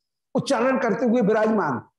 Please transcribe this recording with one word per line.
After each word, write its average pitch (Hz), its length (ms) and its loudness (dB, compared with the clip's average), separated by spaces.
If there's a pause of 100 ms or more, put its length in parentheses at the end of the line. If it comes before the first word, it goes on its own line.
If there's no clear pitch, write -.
(360)
उच्चारण 254 440 0
करते 233 260 -2
हुए 240 180 2
विराजमान। 208 580 0 (180)